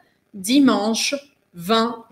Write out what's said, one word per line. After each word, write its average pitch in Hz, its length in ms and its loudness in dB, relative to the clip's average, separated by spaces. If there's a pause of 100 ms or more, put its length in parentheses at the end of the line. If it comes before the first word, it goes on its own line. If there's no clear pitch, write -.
(320)
dimanche 220 840 0 (360)
vingt 226 600 -2